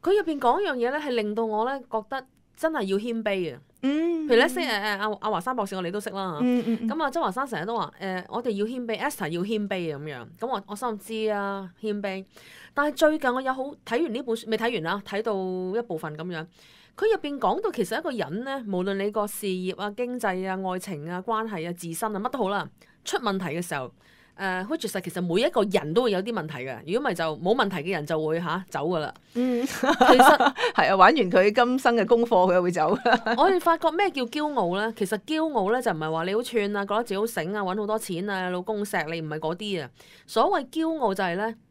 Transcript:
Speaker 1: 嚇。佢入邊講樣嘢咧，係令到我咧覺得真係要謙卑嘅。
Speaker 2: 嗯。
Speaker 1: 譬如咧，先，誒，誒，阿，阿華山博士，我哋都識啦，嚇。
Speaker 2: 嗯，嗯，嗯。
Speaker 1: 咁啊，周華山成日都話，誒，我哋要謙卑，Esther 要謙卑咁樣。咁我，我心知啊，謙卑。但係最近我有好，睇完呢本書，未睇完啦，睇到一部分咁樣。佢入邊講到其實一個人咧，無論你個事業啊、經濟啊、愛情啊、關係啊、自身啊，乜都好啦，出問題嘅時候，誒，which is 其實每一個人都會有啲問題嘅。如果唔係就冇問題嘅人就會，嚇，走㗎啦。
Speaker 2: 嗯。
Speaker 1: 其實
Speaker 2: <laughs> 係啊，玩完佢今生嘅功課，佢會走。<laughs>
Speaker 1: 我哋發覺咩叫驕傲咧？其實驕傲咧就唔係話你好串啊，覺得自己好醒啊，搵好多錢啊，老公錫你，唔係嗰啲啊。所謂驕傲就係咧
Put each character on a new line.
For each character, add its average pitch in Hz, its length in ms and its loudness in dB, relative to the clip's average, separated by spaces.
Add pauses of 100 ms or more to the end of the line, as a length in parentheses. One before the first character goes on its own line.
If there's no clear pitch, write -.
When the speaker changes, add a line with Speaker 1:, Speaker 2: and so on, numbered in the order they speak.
Speaker 1:
嚇。 349 80 2
佢 403 80 6
入 392 40 0
邊 302 160 -2
講 285 220 4
樣 392 140 0
嘢 240 160 0
咧， 294 80 -2
係 302 100 -6
令 220 240 -2
到 220 100 -2
我 220 220 0
咧 269 140 -4 (120)
覺 220 160 -2
得 269 160 -8 (320)
真 320 160 0
係 294 120 -2
要 190 140 0
謙 226 260 -4
卑 208 80 0 (240)
嘅。 - 20 -20 (240)
Speaker 2:
嗯。 311 460 0
Speaker 1:
譬 - 20 -6
如 247 60 6
咧， 262 120 8
先， 339 160 -2
誒， 214 340 0
誒， - 20 -8
阿， 214 220 -2
阿 214 100 -2
華 185 100 0
山 254 140 -4
博 220 100 0
士， 196 100 -8
我 190 80 -4
哋 170 60 -4
都 202 100 -4
識 202 120 -8
啦， 190 220 -6
嚇。 147 100 -6
Speaker 2:
嗯， 247 240 2
嗯， 226 140 0
嗯。 226 80 -2
Speaker 1:
咁 311 140 -2
啊， 285 60 0
周 330 120 -2
華 226 100 0
山 262 160 -4
成 208 120 -4
日 165 60 -4
都 226 100 -4
話， 202 240 -2
誒， 185 280 -6
我 233 160 -6
哋 247 80 0
要 202 140 -2
謙 247 200 -6
卑， 226 140 -4
Esther 240 300 -4
要 170 120 -2
謙 208 260 -2
卑 175 300 -4
咁 - 60 -10
樣。 135 240 -10 (120)
咁 226 80 -6
我， 208 200 -4
我 208 80 -8
心 220 240 -6
知 220 320 -4
啊， 196 360 -4 (140)
謙 208 200 -4
卑。 190 220 -4 (520)
但 285 160 2
係 294 40 -12
最 311 220 4
近 262 160 0
我 254 80 0
有 262 120 -2
好， - 100 -4 (220)
睇 247 180 0
完 269 100 -2
呢 240 80 -4
本 233 140 -2
書， 226 140 -10
未 220 80 0
睇 233 180 0
完 165 80 -2
啦， 190 240 -2
睇 202 160 -4
到 220 100 0 (460)
一 - 40 -2
部 196 140 -6
分 156 180 -6
咁 156 100 -10
樣。 165 200 -6 (520)
佢 - 160 0
入 392 80 0
邊 285 180 -6
講 226 220 2
到 440 100 -2
其 240 120 -2
實 220 160 -2
一 - 20 -4
個 330 100 -4
人 196 320 -4
咧， 269 140 -4 (100)
無 185 160 0
論 196 120 -2
你 196 160 -2
個 208 140 0
事 - 220 -8
業 185 340 -4
啊、 208 100 -4
經 247 280 -6
濟 190 280 -2
啊、 190 240 -4
愛 185 80 -4
情 165 300 -10
啊、 180 120 -6
關 220 260 -2
係 175 220 -6
啊、 175 40 -6
自 170 200 -10
身 214 220 -4
啊， 190 40 -4
乜 233 100 -4
都 262 100 -6
好 196 100 0
啦， 190 180 -2 (360)
出 - 140 -4
問 202 200 -2
題 185 80 -4
嘅 160 160 -4
時 175 140 -6
候， 127 180 -6 (440)
誒， 185 300 -2
which 302 200 -4
is 202 140 -4
其 180 80 -8
實 175 120 -4
每 180 200 2
一 285 80 4
個 240 140 2
人 180 300 0
都 233 100 4
會 240 80 4
有 185 100 0
啲 226 120 -6
問 180 140 -4
題 151 120 -10
嘅。 127 260 -8
如 196 140 -2
果 285 100 0
唔 - 20 0
係 180 40 -2
就 160 220 -2
冇 190 180 2
問 208 140 2
題 190 80 -4
嘅 160 160 -4
人 156 120 -2
就 156 200 0
會， 156 160 0
嚇， 180 280 -4
走 147 180 -2
㗎 175 120 0
啦。 151 140 -4 (220)
Speaker 2:
嗯。 247 300 0
Speaker 1:
其 - 120 -6
實 262 800 8
Speaker 2:
<laughs> 480 200 0
係 156 160 4
啊， 196 40 6
玩 190 200 10
完 202 160 2
佢 190 220 6
今 247 260 4
生 240 160 4
嘅 220 100 4
功 233 200 6
課， 185 280 6
佢 180 80 6
會 175 100 2
走。 156 200 2
<laughs> 233 460 2
Speaker 1:
我 302 120 6
哋 381 100 4
發 330 180 4
覺 330 140 2
咩 370 200 2
叫 262 140 -4
驕 302 300 -4
傲 185 220 2
咧？ 220 200 -2
其 208 80 0
實 208 140 -4
驕 311 340 -2
傲 202 180 2
咧 247 100 2
就 247 100 0
唔 170 60 -2
係 156 140 -4
話 160 140 0
你 185 100 -2
好 240 80 0
串 208 320 -2
啊， 202 100 -2
覺 202 100 -4
得 226 80 0
自 - 60 -6
己 190 80 -2
好 208 80 0
醒 185 280 -4
啊， 208 80 -4
搵 185 160 -2
好 208 100 -4
多 214 120 0
錢 190 300 -4
啊， 185 200 -2
老 180 120 -2
公 208 220 -4
錫 175 280 -2
你， 165 100 -4
唔 160 80 -6
係 151 100 -4
嗰 160 160 -2
啲 190 280 -4
啊。 123 60 -12 (360)
所 - 200 4
謂 359 240 0
驕 320 300 -2
傲 220 140 2
就 196 100 -2
係 175 140 0
咧 220 180 -2 (160)